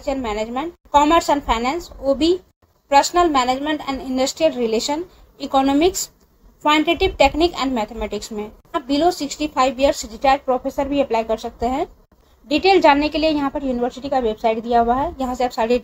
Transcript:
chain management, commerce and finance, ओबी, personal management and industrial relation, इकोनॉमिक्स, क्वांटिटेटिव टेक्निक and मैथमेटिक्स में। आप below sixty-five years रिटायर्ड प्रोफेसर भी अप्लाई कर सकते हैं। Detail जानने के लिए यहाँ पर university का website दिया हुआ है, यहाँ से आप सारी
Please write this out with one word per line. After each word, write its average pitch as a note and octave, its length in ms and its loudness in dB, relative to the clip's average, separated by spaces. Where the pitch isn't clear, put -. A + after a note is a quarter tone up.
chain C4+ 180 -4
management, A#3 500 -6
commerce D#4+ 380 4
and C#4+ 160 -2
finance, B3+ 380 -2
ओबी, C#4 300 2
personal D#4 460 4
management C4+ 540 -2
and C4 180 -6
industrial C4 500 0
relation, A#3+ 460 -2
इकोनॉमिक्स, C#4 680 2
क्वांटिटेटिव D#4 540 2
टेक्निक D4 340 2
and C4 160 -2
मैथमेटिक्स G#3+ 540 -6
में। G#3 120 -6
आप C4+ 140 -4
below D#4 340 2
sixty-five C4+ 600 -2
years D4 260 0
रिटायर्ड C4+ 340 0
प्रोफेसर C4+ 440 -2
भी C#4+ 120 0
अप्लाई A3+ 240 0
कर A3 120 -2
सकते A#3 200 -6
हैं। C4+ 200 -2
Detail F4+ 320 4
जानने D4 280 4
के D#4 100 -6
लिए D#4 120 2
यहाँ C#4+ 200 0
पर C#4+ 140 -6
university B3+ 440 -4
का C4+ 100 0
website A3 440 -2
दिया A#3 180 2
हुआ A#3+ 220 2
है, - 80 -4
यहाँ B3+ 140 -4
से B3 100 -2
आप B3 60 0
सारी A#3+ 340 0